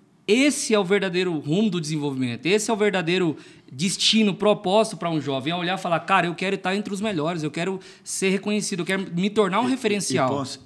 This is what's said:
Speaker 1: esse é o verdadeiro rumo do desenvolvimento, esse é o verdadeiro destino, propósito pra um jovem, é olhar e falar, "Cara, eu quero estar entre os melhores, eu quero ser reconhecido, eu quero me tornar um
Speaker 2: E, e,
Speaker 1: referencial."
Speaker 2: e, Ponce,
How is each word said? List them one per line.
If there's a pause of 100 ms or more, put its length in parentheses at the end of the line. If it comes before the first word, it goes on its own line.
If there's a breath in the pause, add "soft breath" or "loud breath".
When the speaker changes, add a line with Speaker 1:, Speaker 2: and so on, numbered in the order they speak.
(280)
Speaker 1:
esse
é
o
verdadeiro
rumo
do
desenvolvimento,
esse
é
o
verdadeiro (360 loud breath)
destino,
propósito
pra
um
jovem,
é
olhar
e
falar,
"Cara,
eu
quero
estar
entre
os
melhores,
eu
quero (240 loud breath)
ser
reconhecido,
eu
quero
me
tornar
um
Speaker 2:
E,
e,
Speaker 1:
referencial."
Speaker 2:
e,
Ponce,